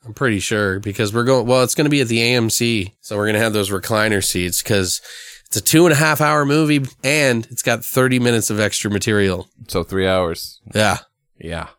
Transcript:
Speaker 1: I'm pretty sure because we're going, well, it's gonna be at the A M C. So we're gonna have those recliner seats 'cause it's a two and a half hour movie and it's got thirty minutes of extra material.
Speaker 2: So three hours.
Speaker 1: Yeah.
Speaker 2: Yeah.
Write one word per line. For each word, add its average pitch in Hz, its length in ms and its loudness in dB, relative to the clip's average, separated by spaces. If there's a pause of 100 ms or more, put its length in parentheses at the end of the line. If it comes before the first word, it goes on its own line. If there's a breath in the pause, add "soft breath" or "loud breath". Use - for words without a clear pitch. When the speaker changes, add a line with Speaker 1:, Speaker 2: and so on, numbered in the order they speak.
Speaker 1:
I'm 107 80 -16
pretty 113 260 0
sure 101 400 -2
because 104 340 -4
we're 120 120 0
going, 127 200 2
well, 127 180 4
it's 117 120 -2
gonna 151 140 2
be 147 120 2
at 120 60 0
the 113 140 0
A 120 140 2
M 113 140 2
C. 113 520 -2
So 104 160 -8
we're 104 100 -2
gonna 107 120 0
have 113 140 2
those 101 160 -2
recliner 107 540 0
seats 90 380 -2
'cause 95 400 -2 (460 loud breath)
it's - 100 -6
a - 40 -4
two 165 240 4
and 170 80 6
a 135 40 2
half 156 240 2
hour 151 240 2
movie 147 360 2 (220)
and 135 480 2
it's 127 100 -10
got 117 220 -2
thirty 127 360 2
minutes 120 300 0
of 107 100 -2
extra 104 300 -2
material. 101 580 0 (200)
Speaker 2:
So 90 160 -2
three 95 240 -2
hours. 90 540 -2 (120)
Speaker 1:
Yeah. 104 260 2 (400)
Speaker 2:
Yeah. 80 280 -10 (120)